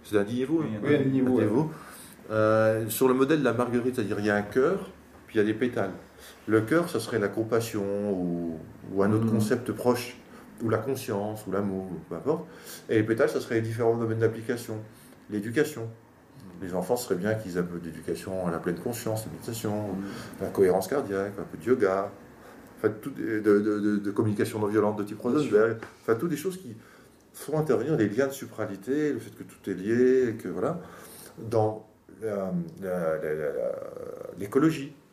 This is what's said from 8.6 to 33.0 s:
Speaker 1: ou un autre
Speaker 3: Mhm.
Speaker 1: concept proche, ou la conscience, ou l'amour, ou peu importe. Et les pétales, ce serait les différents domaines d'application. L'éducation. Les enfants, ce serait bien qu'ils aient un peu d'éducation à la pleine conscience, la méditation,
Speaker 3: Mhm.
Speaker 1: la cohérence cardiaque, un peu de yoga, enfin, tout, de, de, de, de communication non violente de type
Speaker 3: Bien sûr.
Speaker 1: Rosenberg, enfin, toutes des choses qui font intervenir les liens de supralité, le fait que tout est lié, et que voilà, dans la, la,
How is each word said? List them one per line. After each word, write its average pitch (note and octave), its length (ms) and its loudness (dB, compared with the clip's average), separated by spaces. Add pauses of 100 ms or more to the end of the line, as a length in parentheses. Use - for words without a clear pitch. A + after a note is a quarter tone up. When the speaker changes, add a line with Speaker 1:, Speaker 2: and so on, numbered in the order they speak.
Speaker 1:
ou G2 80 4
un G#2 100 4
autre A2+ 140 2
Speaker 3:
Mhm. A2 60 2
Speaker 1:
concept A2 400 2
proche, - 440 0 (460)
ou A#2 60 -2
la A2 80 2
conscience, A2 720 -4
ou F#2 60 -4
l'amour, F#2+ 380 -2
ou F2 40 -8 (160)
peu E2+ 60 -6
importe. D3+ 280 -2 (460)
Et A#2 60 2
les G#2+ 60 4
pétales, A2+ 280 2
ce B2+ 100 -2
serait B2 140 -6
les A2+ 80 2
différents A2+ 340 0
domaines A2+ 220 -2
d'application. A2+ 560 -2 (560)
L'éducation. A2+ 580 -2 (720)
Les F2+ 120 -6
enfants, F2+ 220 0
ce - 100 -6
serait - 80 2
bien G2+ 200 0
qu'ils F#2+ 220 -6
aient F2+ 40 2
un F2 40 0
peu F2 140 -8
d'éducation E2+ 680 -6
à F2 40 0
la E2 80 -2
pleine F2 200 -2
conscience, A2+ 460 -4
la - 80 -10
méditation, G#2 560 -4
Speaker 3:
Mhm. F#2+ 140 -6 (400)
Speaker 1:
la F#2 60 -4
cohérence F#2+ 380 4
cardiaque, G2+ 520 -2
un E2 60 -8
peu - 120 -12
de - 80 -14
yoga, G#2 480 2 (640)
enfin, G#2+ 240 0
tout, C#3+ 100 -8
de, A2 300 -4
de, G#2 180 6
de, G#2 380 2
de G2+ 140 -2
communication A2 480 0
non G#2 80 0
violente G#2 320 2
de G2+ 60 -4
type - 120 -8
Speaker 3:
Bien A#2+ 140 -2
sûr. D3+ 100 2
Speaker 1:
Rosenberg, A2+ 380 4 (240)
enfin, A2+ 120 2
toutes D#3+ 160 -2
des D3 60 0
choses F#3 220 -6
qui A2+ 180 -14 (560)
font D3+ 260 -4
intervenir C#3+ 380 2
les G#2+ 140 4
liens C3 160 2
de C3+ 60 -4
supralité, A#2+ 800 -4
le A2+ 40 -4
fait - 120 -12
que - 140 -14
tout - 260 -10
est F#2+ 40 0
lié, B2 540 4
et G#2+ 60 -2
que G2+ 140 -8
voilà, A#2+ 300 -2 (600)
dans A2 480 0 (360)
la, G2 300 -2 (300)
la, F2 340 0